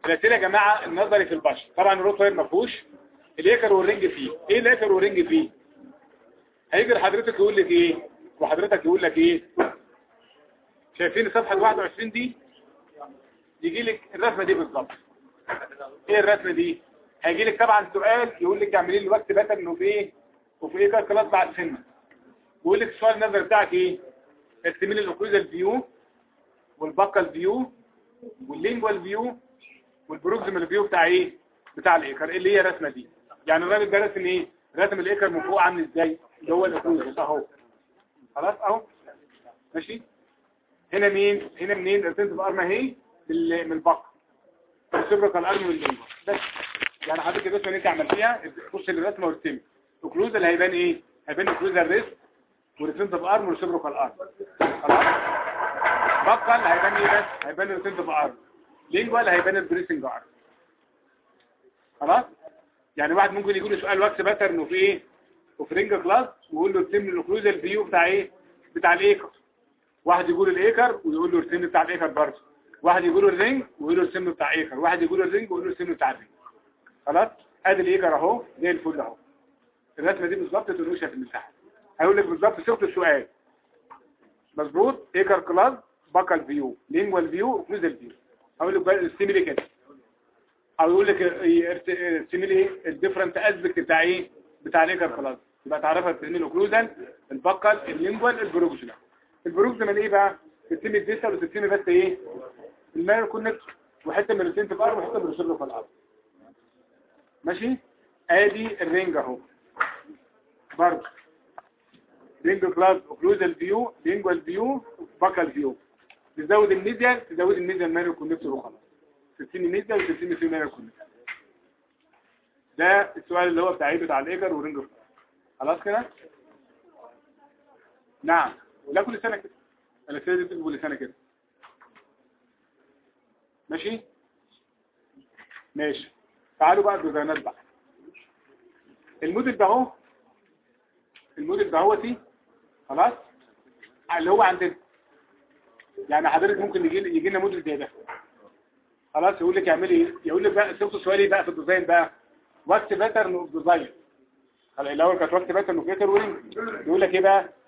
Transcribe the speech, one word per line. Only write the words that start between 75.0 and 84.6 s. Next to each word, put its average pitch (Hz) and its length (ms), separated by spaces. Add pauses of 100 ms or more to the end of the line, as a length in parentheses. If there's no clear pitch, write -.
يقول 170 160
له 190 60
الرينج 202 260
ويقول 180 180
له - 40
ارسم 180 120
لي 170 100
بتاع 131 160
الرينج. - 200 (760)
خلاص؟ 175 220 (380)
ادي 190 160
الايكر 185 320
اهو 196 280 (180)
زي 175 100
الفل 156 300
اهو. 117 160 (800)
الرسمه 175 280
دي 180 80
بالظبط 202 360
تنوشها 170 380
في - 60
المساحه. - 380 (480)
هيقول 196 160
لك 196 80
بالظبط 165 360
صيغه 226 240
السؤال. 170 420 (1300)
مظبوط؟ 165 600